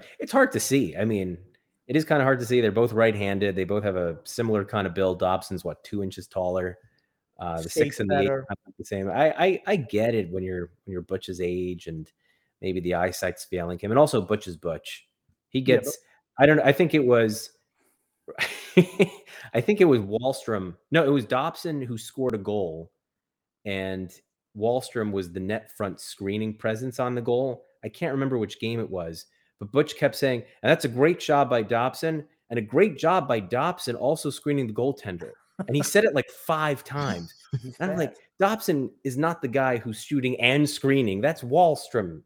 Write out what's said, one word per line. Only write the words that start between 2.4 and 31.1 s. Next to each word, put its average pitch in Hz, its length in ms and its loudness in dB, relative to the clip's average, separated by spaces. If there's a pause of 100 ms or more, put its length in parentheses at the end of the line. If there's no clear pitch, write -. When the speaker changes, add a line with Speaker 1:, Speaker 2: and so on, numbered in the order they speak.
Speaker 1:
see. 123 140 4
They're 107 100 4
both 117 220 2
right-handed. 101 600 2
They 92 80 0
both 101 200 0
have 98 120 0
a 85 280 -2
similar 107 420 0
kind 101 220 -2
of 85 80 -4
build. 92 240 2
Dobson's, 92 440 -2
what, 80 200 -8
two 101 200 -6
inches 92 240 -10
taller? 90 520 -4 (600)
Uh, 85 220 -6
the 82 80 -8
six - 40 -10
Speaker 2:
Skates 147 280 0
Speaker 1:
and 101 100 -2
the - 80 2
eight - 60 2
Speaker 2:
better. 135 160 0
Speaker 1:
are 131 80 -14
not - 280 -14
the 92 60 -14
same. 98 260 -4
I, 151 220 2
I, 185 340 0
I 202 120 0
get 113 360 0
it 98 160 -2
when 92 140 -6
you're, 90 280 -6 (120)
when 98 80 -14
you're 90 100 -6
Butch's 92 380 -8
age 90 480 -4
and 80 240 -12 (500)
maybe 92 200 -4
the 87 140 -2
eyesight's 90 500 -2
failing 87 340 -6
him. 101 140 -4
And 127 40 4
also 143 240 6
Butch 104 240 -2
is 87 120 -10
Butch. - 500 -10 (400)
He 135 120 -2
Speaker 2:
Yeah, 127 180 4
but 127 80 2
Speaker 1:
gets, 147 120 -6 (400)
I 135 80 8
don't 151 120 8
know. 143 80 4
I 139 80 8
think 165 200 4
it 151 120 4
was, 113 460 4 (840)
<laughs> - 0 - (1160)
I 117 80 4
think 208 200 2
it 185 40 10
was 127 160 6
Wahlstrom. 107 760 -4 (160)
No, 160 120 4
it 139 60 2
was 139 160 2
Dobson 147 560 -4
who 117 160 -8
scored 127 380 -4
a - 20 -4
goal, 95 540 -4 (720)
and 95 460 -6 (460)
Wahlstrom 117 540 -2
was 95 200 -4
the 92 80 -8
net 104 360 -6
front 95 240 -6
screening 104 560 -6
presence 117 440 -6
on 123 160 -2
the 120 60 -4
goal. 123 440 -2 (180)
I 107 60 -8
can't 165 240 -6
remember 135 240 0
which 107 220 -4
game 117 200 -4
it 110 100 -6
was, 82 360 -8 (340)
but 101 120 -12
Butch - 260 2
kept 143 180 0
saying, 127 280 0 (180)
"And 110 80 2
that's 165 160 4
a 131 40 0
great 143 300 4